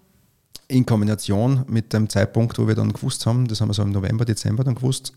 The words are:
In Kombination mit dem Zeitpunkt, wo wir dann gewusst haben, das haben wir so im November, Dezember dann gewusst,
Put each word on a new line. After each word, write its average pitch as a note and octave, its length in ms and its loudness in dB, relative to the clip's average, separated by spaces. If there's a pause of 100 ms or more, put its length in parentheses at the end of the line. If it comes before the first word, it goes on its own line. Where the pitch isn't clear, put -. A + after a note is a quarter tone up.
(680)
In B2+ 180 2
Kombination G#2+ 800 2
mit A2+ 240 -2
dem G#2+ 160 2
Zeitpunkt, A2+ 500 0
wo A2+ 80 2
wir A2 80 2
dann G#2+ 200 0
gewusst - 320 -4
haben, A#2+ 200 2
das A2 140 -4
haben G#2+ 80 2
wir G#2 60 -2
so A2+ 80 0
im G2+ 80 0
November, G2+ 340 0
Dezember A2 400 -2
dann B2 120 0
gewusst, B2+ 400 -4